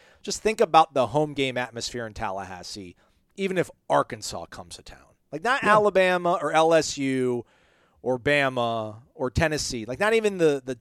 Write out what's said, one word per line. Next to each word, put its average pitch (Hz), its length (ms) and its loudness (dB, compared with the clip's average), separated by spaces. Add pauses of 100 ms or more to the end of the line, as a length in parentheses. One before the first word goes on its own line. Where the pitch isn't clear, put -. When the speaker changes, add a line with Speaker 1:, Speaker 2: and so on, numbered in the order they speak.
(220)
Speaker 1:
just - 220 -10
think - 180 -2
about 160 320 4
the 131 140 2
home 147 260 -2
game 131 240 -2
atmosphere 120 480 -8
in 107 80 -14
Tallahassee, 95 840 -10 (400)
even 190 220 -4
if 156 120 -2 (200)
Arkansas 107 580 -2
comes - 280 -18
to - 80 -20
town. - 160 -20 (320)
Like, 156 120 -10
not 240 200 -2
Speaker 2:
Yeah. 208 100 4
Speaker 1:
Alabama 185 680 4
or 139 100 -2
L 160 220 6
S 156 240 2
U 127 480 -2 (560)
or 127 180 -2
Bama 117 760 0 (180)
or 131 160 -4
Tennessee. 147 540 -2
Like, 127 140 -10
not 208 140 2
even 214 240 2
the, 151 260 4
the 127 180 -8